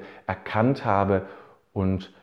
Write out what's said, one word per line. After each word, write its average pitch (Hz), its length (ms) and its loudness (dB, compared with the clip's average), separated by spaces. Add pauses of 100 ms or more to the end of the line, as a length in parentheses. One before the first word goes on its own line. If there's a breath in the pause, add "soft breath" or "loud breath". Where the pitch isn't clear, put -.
(260 loud breath)
erkannt 117 600 0
habe 98 400 2 (480 loud breath)
und 95 500 -2